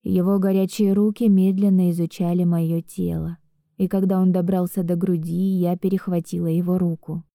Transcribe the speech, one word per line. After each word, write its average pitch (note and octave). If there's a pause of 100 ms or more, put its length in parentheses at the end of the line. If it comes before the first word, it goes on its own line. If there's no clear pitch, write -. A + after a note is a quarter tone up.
Его F#3+
горячие F#3+
руки G#3
медленно F#3+
изучали F3
моё E3
тело. E3+ (420)
И F#3
когда F#3+
он F#3
добрался F3+
до F3
груди, F3
я F3
перехватила F3+
его F3
руку, E3+ (100)